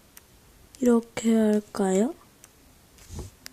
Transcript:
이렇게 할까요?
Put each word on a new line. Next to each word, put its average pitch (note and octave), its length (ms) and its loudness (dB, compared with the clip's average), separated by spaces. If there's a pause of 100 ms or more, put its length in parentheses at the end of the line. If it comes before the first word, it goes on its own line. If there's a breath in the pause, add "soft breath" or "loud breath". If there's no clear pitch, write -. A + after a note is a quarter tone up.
(800)
이렇게 A#3 560 0
할까요? G#3 800 0 (1400)